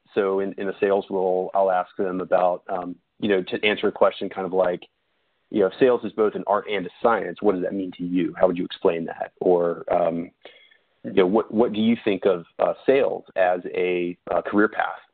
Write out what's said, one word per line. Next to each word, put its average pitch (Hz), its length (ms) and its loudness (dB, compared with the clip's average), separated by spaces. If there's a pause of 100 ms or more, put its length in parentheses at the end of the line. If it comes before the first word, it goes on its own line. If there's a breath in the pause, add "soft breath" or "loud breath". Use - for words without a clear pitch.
(160)
So 98 240 2
in, 98 180 -4
in 101 100 -6
a 92 120 -6
sales 98 300 2
role, 92 440 -2
I'll 98 180 2
ask 90 240 -2
them 92 240 -4
about, 90 480 0
um, 90 280 -8 (240)
you 110 100 -2
know, 95 120 2
to 107 240 -4
answer 104 220 2
a 95 40 0
question 98 380 0
kind 95 160 -8
of 87 80 -6
like, 90 300 0 (640)
you 107 120 0
know, 95 60 4
if 95 120 -6
sales 123 240 4
is 101 100 -8
both 107 220 0
an 92 100 -8
art 101 240 0
and 98 160 -4
a 87 40 -10 (120)
science, 92 400 0
what 104 120 4
does 90 100 -4
that 90 100 -4
mean 92 240 -6
to 90 60 -10
you? 87 360 0
How 92 80 6
would 87 100 -2
you 90 80 -4
explain 85 400 -2
that? - 260 -10 (100)
Or, 85 500 0
um, 85 380 -2 (760 loud breath)
you 113 100 -10
know, 98 120 4
what, 104 260 2
what 107 220 2
do 101 60 -4
you 113 240 2
think 98 220 0
of, 90 200 0 (140)
uh, 85 140 2 (120)
sales 101 380 2 (120)
as 90 260 2 (120)
a, 90 440 -2 (120)
uh, 87 140 0
career 104 240 2
path? 82 320 -6 (140)